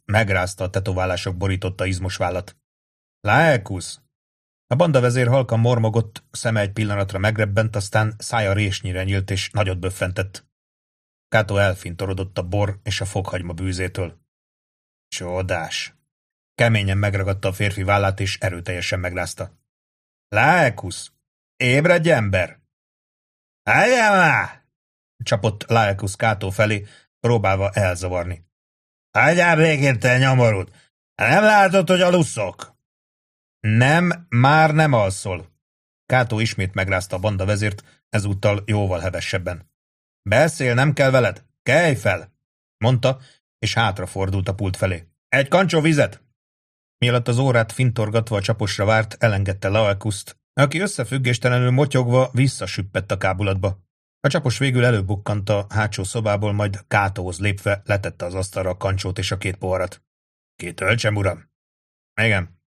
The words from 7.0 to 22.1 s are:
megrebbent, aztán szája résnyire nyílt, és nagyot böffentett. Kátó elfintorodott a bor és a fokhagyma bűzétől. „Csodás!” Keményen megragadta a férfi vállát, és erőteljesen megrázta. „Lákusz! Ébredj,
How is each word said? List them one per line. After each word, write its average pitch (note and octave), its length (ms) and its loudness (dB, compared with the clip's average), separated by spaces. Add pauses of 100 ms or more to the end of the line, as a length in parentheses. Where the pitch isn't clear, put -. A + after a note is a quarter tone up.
megrebbent, G#2+ 560 0
aztán G#2+ 420 0
szája G#2+ 360 -2
résnyire F#2+ 500 -2
nyílt, G2 260 -2
és F#2+ 220 -4
nagyot F#2 280 -2
böffentett. F#2 680 -6 (800)
Kátó G2+ 300 0
elfintorodott F#2+ 800 -2
a F2 100 -6
bor G2 360 -2
és - 180 -6
a G2 40 -4
fokhagyma F2+ 480 -6
bűzétől. F2+ 680 -8 (840)
„Csodás!” F2+ 880 -6 (580)
Keményen G#2 440 2
megragadta G2 500 -2
a F#2+ 60 -2
férfi G2+ 300 -4
vállát, G2 360 0
és F#2+ 180 -4
erőteljesen F2+ 640 -6
megrázta. F2+ 600 -8 (680)
„Lákusz! B2 840 0 (440)
Ébredj, D#3+ 560 2